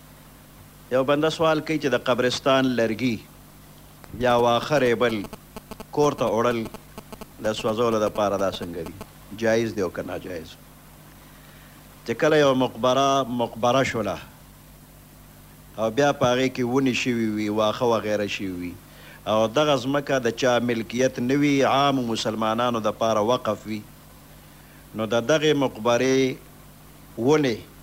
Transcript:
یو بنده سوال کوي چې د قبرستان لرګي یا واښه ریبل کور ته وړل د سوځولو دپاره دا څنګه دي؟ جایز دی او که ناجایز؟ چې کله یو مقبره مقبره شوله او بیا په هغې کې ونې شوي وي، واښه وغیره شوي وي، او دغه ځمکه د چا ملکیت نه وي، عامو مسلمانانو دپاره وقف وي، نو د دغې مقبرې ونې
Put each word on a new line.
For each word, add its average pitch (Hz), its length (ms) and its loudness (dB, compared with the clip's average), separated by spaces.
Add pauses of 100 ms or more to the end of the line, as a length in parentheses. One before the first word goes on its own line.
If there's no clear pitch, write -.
(920)
یو 131 120 4
بنده 147 260 2
سوال 160 300 2
کوي 156 180 -4
چې 143 160 -2
د 120 40 4 (100)
قبرستان 127 680 2
لرګي 113 400 0 (1040)
یا 123 140 2 (100)
واښه 117 380 2
ریبل 117 340 2 (800)
کور 147 240 2
ته 123 140 0
وړل 117 240 0 (840)
د 107 140 0
سوځولو 113 440 0
دپاره 101 400 0
دا 95 80 0
څنګه 87 360 -8
دي؟ 85 80 -14 (480)
جایز 113 320 0
دی 101 80 -4
او 85 160 -2
که 92 40 -6 (100)
ناجایز؟ 87 380 -12 (1600)
چې 117 60 -2 (100)
کله 156 140 4
یو 143 180 6
مقبره 127 520 2 (360)
مقبره 120 400 0 (100)
شوله 104 240 -4 (1600)
او 110 120 0
بیا 139 220 2
په 135 200 0
هغې 131 240 2
کې 131 60 -2 (100)
ونې 131 300 2
شوي 117 340 0
وي، 107 120 -2
واښه 107 440 0
وغیره 104 420 0
شوي 95 260 -6
وي، 90 140 -10 (580)
او 110 140 2
دغه 147 280 2 (100)
ځمکه 143 300 -2 (120)
د - 20 0 (140)
چا 123 160 4 (100)
ملکیت 120 500 -2
نه 123 260 0
وي، 143 100 2 (160)
عامو 135 400 2
مسلمانانو 113 720 -2
دپاره 110 360 0 (100)
وقف 110 400 -2
وي، 107 100 -8 (1160)
نو 110 120 -4
د 117 240 0
دغې 151 220 4 (120)
مقبرې 131 720 2 (840)
ونې 131 380 2 (260)